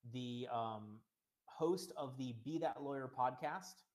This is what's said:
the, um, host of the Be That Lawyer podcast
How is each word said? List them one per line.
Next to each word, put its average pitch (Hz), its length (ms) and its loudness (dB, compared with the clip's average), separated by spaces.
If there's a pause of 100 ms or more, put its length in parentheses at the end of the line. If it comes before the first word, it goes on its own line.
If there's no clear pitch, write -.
(100)
the, 123 400 -2
um, 110 500 0 (440)
host 180 540 2
of 131 180 -2
the 127 260 -2
Be 151 160 0
That 139 240 2
Lawyer 139 320 0
podcast 147 600 0 (200)